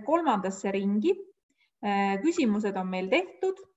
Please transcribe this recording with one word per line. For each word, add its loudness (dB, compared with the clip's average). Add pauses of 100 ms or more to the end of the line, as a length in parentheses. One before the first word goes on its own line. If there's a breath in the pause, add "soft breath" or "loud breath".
kolmandasse 0
ringi. 2 (680)
Äh, 2
küsimused 0
on -4
meil -4
tehtud 0 (180)